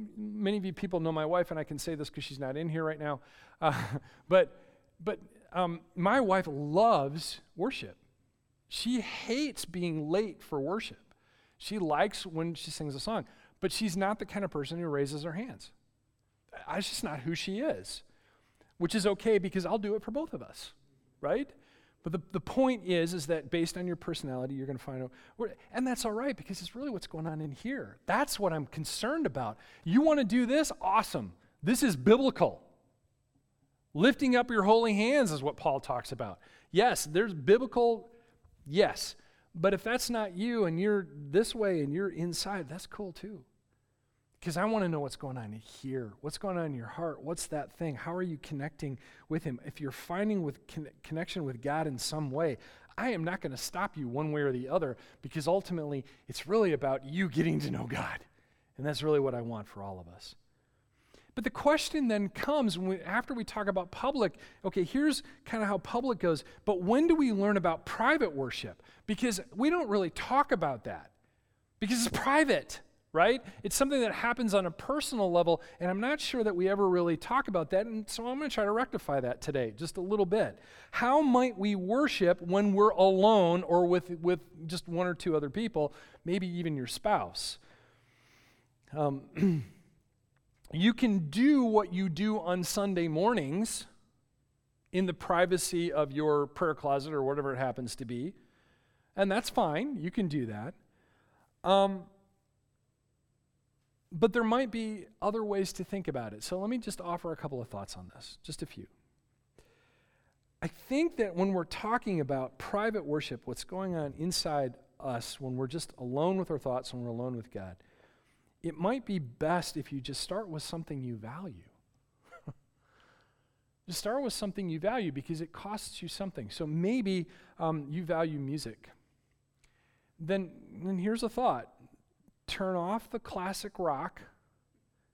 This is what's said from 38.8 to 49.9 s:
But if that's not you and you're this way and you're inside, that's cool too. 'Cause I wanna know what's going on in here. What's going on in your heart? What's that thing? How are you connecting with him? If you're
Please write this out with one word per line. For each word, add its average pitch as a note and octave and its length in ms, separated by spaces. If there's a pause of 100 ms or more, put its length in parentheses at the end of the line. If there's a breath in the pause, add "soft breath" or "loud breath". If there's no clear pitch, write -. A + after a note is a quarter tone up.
But F#3+ 200
if F#3 80
that's A#3+ 260
not G#3+ 260
you A3 300
and E3 160
you're G3+ 260 (220)
this G#3 240
way G3 280
and C#3+ 120
you're F#3+ 160
inside, F3 580
that's D#3+ 200
cool G3 240
too. F3+ 320 (1000)
'Cause E3 160
I F#3 80
wanna G#3+ 240
know D#3+ 100
what's C#3+ 160
going C3 220
on G#2+ 160
in A2 60
here. B2+ 600
What's D3 180
going F#3+ 180
on E3+ 80
in D3+ 80
your A#2 140
heart? E3 340
What's D#3+ 260
that D3 240
thing? D#3+ 220
How E3 220
are F#3 80
you E3 160
connecting C#3+ 580 (320 loud breath)
with D#3 140
him? C3 200
If - 160
you're C#3 120